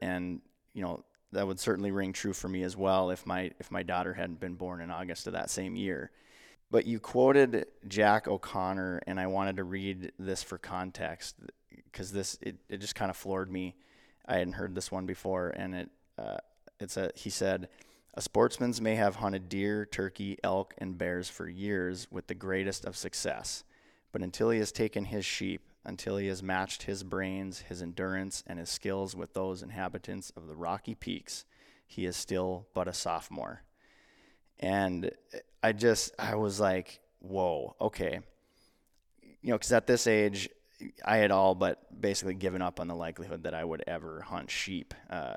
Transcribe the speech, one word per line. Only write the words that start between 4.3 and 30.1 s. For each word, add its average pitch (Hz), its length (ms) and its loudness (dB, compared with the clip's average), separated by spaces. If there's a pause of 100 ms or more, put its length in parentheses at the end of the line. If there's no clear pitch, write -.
been 92 140 -6
born 90 260 -8
in 85 100 -8
August 87 380 -6
of 90 60 -6
that - 160 -4
same 95 260 -4
year. 92 340 -4 (580)
But 113 160 6
you 113 140 0
quoted 127 680 6 (200)
Jack 104 400 6
O'Connor, 92 800 -2
and 95 140 -2
I 92 80 0
wanted 95 280 0
to 95 80 -2
read 95 540 -6
this 95 240 -4
for - 160 -8
context, 90 760 -6 (560)
'cause 92 200 -8
this, 98 280 -4
it, - 160 -8 (120)
it 98 100 -6
just 101 160 -6
kinda 95 200 -2
floored 95 360 -4
me. 92 260 -4 (500)
I 90 120 0
hadn't 90 160 0
heard 92 200 -4
this 92 160 -4
one 92 160 -4
before, 92 440 -2
and 92 240 -6
it, 90 160 -8 (280)
uh, 52 200 -6 (420)
it's 98 160 -8
a, 95 180 0
he - 160 -8
said, 92 380 0 (460)
"A - 60 -8
sportsman's 120 600 4
may 110 160 4
have 101 200 6
hunted 98 320 -2
deer, 101 380 0
turkey, 98 560 -4
elk, 95 360 2
and 92 200 -6
bears 90 300 0
for 85 200 -8
years 92 600 -2
with 92 160 -8
the 92 80 -4
greatest 95 500 -2
of 92 120 -6
success, - 680 -4 (480)
but 95 120 -4
until 107 280 2
he 113 80 4
has 104 140 0
taken 107 340 0
his 101 180 -2
sheep, 95 380 -4 (220)
until 98 320 -4
he 98 100 0
has 95 160 -4
matched 95 400 -2
his 98 220 -6
brains, 95 560 -4
his 90 200 -10
endurance, 95 680 -4
and 87 100 -8
his 85 100 -8
skills 95 460 -4
with 87 200 -10
those 95 280 -2
inhabitants 95 680 -8